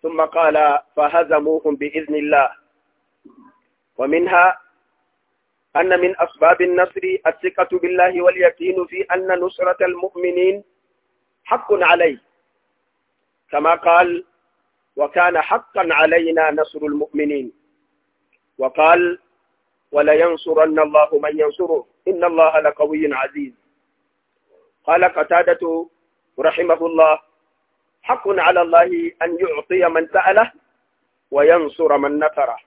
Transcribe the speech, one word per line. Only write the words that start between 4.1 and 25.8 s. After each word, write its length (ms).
أن 240
من 200
أسباب 420
النصر 380
الثقة 520
بالله 440
واليقين 640
في 160
أن 260
نصرة 440
المؤمنين 800
حق 280
عليه، 460
كما 240
قال: 500
"وكان 440
حقا 500
علينا 600
نصر 280
المؤمنين". 720
وقال: 600
"ولينصرن 880
الله 440
من 180
ينصره 460
إن 160
الله 360
لقوي 540
عزيز". 380
قال 200
قتادة 840